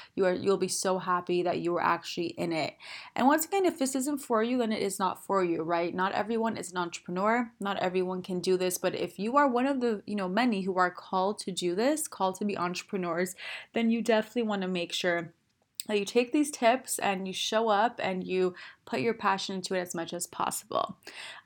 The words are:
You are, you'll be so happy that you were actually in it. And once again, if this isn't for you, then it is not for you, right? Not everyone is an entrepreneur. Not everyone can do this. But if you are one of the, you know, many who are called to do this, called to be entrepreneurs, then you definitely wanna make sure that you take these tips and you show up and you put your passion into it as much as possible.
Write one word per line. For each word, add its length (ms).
You 120
are, 80
you'll 240
be 100
so 300
happy 440
that 180
you 120
were 100
actually 460
in 240
it. 220
And 100
once 200
again, 180
if 140
this 160
isn't 240
for 240
you, 160
then 140
it 100
is 160
not 260
for 200
you, 180
right? 320
Not 180
everyone 440
is 160
an 60
entrepreneur. 720
Not 180
everyone 440
can 180
do 160
this. 200
But 180
if 240
you 180
are 120
one 180
of 140
the, 260
you 80
know, 140
many 340
who 140
are 140
called 500
to 120
do 220
this, 320
called 300
to 80
be 140
entrepreneurs, 760
then 180
you 120
definitely 400
wanna 260
make 240
sure 400
that 100
you 60
take 280
these 180
tips 480
and 280
you 60
show 360
up 340
and 200
you 320
put 160
your 140
passion 420
into 180
it 60
as 140
much 180
as 140
possible. 680